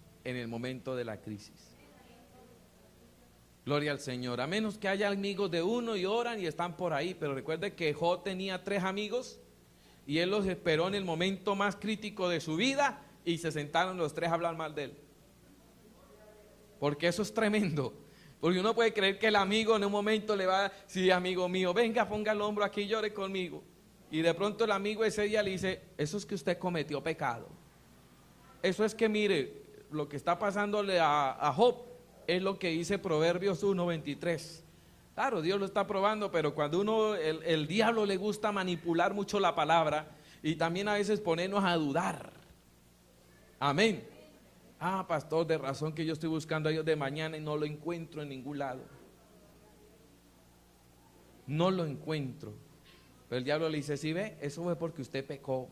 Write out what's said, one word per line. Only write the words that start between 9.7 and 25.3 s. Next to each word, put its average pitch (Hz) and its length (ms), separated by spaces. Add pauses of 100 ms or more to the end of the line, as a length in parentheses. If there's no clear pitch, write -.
y 147 120
él 180 120
los 202 160
esperó 170 420
en 196 60
el 202 100
momento 185 500
más 196 220
crítico 208 540
de 165 100
su 156 160
vida 269 460 (220)
y 170 120
se 156 160
sentaron 165 460
los 156 160
tres 165 160
a 165 40
hablar 170 220
mal 156 180
de 147 100
él. 123 140 (1800)
Porque 147 280
eso 175 140
es - 140
tremendo. 202 580 (480)
Porque 180 180
uno 214 160
puede 226 200
creer 196 240
que 220 100
el 208 80
amigo 214 400
en 202 80
un 202 80
momento 214 420
le 190 120
va, 190 260 (140)
sí, 185 240
amigo 180 380
mío, 185 260
venga, 226 340
ponga 214 240
el 208 80
hombro 208 240
aquí, 202 220
llore 214 260
conmigo. 190 500 (480)
Y 156 120
de 165 100
pronto 202 320
el 214 80
amigo 208 320
ese 208 200
día 208 180